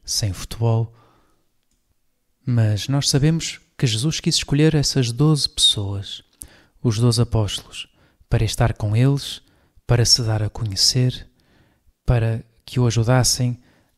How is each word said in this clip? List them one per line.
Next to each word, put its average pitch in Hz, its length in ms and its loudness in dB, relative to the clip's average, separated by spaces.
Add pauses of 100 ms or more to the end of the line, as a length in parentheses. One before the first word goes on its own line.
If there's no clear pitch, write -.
sem - 280 -4
futebol. 113 600 -2 (1500)
Mas 110 440 0
nós 139 200 -2
sabemos 151 520 0 (160)
que 143 100 0
Jesus 120 320 -2
quis - 160 -2
escolher 156 400 2
essas 135 380 0
doze 143 360 2
pessoas, - 720 -2 (600)
os 113 160 0
doze 120 240 2
apóstolos, - 640 -4 (420)
para 113 160 2
estar 107 300 0
com 107 220 -2
eles, 135 460 0 (440)
para 120 180 2
se - 180 2
dar 107 200 -2
a 104 80 -2
conhecer, 120 800 -2 (760)
para 113 400 0 (200)
que - 160 -4
o 123 80 4
ajudassem 123 720 0 (380)